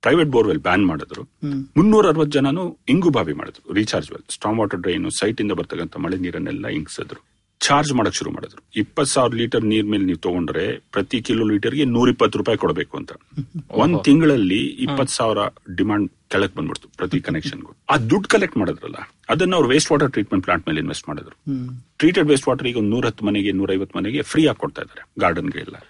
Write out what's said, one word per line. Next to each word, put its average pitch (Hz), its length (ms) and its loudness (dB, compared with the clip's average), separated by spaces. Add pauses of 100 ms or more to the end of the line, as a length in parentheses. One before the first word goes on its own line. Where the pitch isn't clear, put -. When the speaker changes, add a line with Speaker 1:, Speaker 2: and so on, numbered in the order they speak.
Speaker 1:
ಪ್ರೈವೇಟ್ 151 280 4
ಬೋರ್‌ವೆಲ್ 107 300 4
ಬ್ಯಾನ್ 92 280 2
ಮಾಡಿದ್ರು. 78 360 -4
Speaker 2:
ಹ್ಮ್. 139 440 -8 (100)
Speaker 1:
ಮುನ್ನೂರ 208 320 6
ಅರವತ್ತು 151 220 2
ಜನನು 147 480 0 (100)
ಇಂಗು 170 220 4
ಬಾವಿ 92 220 0
ಮಾಡಿದ್ರು, - 400 -12
ರೀಚಾರ್ಜ್ 98 380 -2
ವೆಲ್, - 220 -14
ಸ್ಟಾರ್ಮ್ 110 260 -4
ವಾಟರ್ 101 220 -2
ಡ್ರೈನ್, 90 300 -4
ಸೈಟ್ - 300 -2
ಇಂದ 101 120 -2
ಬರ್ತಕ್ಕಂಥ 85 440 -6
ಮಳೆ 92 200 -4
ನೀರನ್ನೆಲ್ಲ 92 500 -6
ಇಂಗಿಸಿದ್ರು. - 600 -10 (340)
ಚಾರ್ಜ್ 143 320 2
ಮಾಡಕ್ 110 220 0
ಶುರು - 160 -6
ಮಾಡಿದ್ರು. - 340 -14 (120)
ಇಪ್ಪತ್ತು 135 360 -2
ಸಾವಿರ 120 220 2
ಲೀಟರ್ 117 300 -2
ನೀರ್ 107 220 2
ಮೇಲೆ 104 180 0
ನೀವು 87 140 -2
ತಗೊಂಡ್ರೆ 90 640 -4 (100)
ಪ್ರತಿ 110 300 -2
ಕಿಲೋ 113 260 0
ಲೀಟರ್ಗೆ 107 360 0
ನೂರ 123 240 4
ಇಪ್ಪತ್ತು 117 300 2
ರೂಪಾಯಿ 107 200 0
ಕೊಡ್ಬೇಕು 85 380 -2
ಅಂತ. - 160 -12 (300)
Speaker 2:
<laughs> - 280 -12
Speaker 1:
ಒಂದ್ 170 240 2
Speaker 3:
ಓಹೋ. - 80 0
Speaker 1:
ತಿಂಗಳಲ್ಲಿ 135 680 4
Speaker 3:
ಹ್ಮ್. 127 200 -4
Speaker 1:
ಇಪ್ಪತ್ತು 139 240 -2
ಸಾವಿರ 110 240 0 (380)
ಡಿಮಾಂಡ್ 104 340 0 (180)
ಕೆಳಕ್ 98 280 0
ಬಂದ್ಬಿಡ್ತು 76 320 -8
ಪ್ರತಿ 95 320 -4
ಕನೆಕ್ಷನ್‌ಗೂ. - 520 -8 (180)
ಆ 151 60 4
ದುಡ್ಡು 147 320 2
ಕಲೆಕ್ಟ್ 196 280 2
ಮಾಡಿದ್ರಲ್ಲ, 82 400 -4 (320)
ಅದನ್ನ 180 260 2
ಅವ್ರು 147 140 2
ವೇಸ್ಟ್ 147 240 2
ವಾಟರ್ 143 200 2
ಟ್ರೀಟ್ಮೆಂಟ್ 101 320 -2
ಪ್ಲಾಂಟ್ 87 240 -2
ಮೇಲೆ 78 120 -2
ಇನ್ವೆಸ್ಟ್ - 280 -8
ಮಾಡಿದ್ರು. - 440 -10
Speaker 2:
ಹ್ಮ್. 127 300 -8 (160)
Speaker 1:
ಟ್ರೀಟೆಡ್ 165 300 4
ವೇಸ್ಟ್ 139 200 4
ವಾಟರ್ 127 200 -2
ಈಗ 123 80 -4
ಒಂದ್ 107 140 0
ನೂರಹತ್ತು 113 360 -2
ಮನೆಗೆ, 101 260 0
ನೂರೈವತ್ತು 95 460 -2
ಮನೆಗೆ 110 240 -4
ಫ್ರೀ 156 240 2
ಆಗಿ 117 140 0
ಕೊಡ್ತಾ - 220 -6
ಇದ್ದಾರೆ - 260 -18 (100)
ಗಾರ್ಡನ್ಗೆ 87 400 -2
ಎಲ್ಲ. - 180 -14 (140)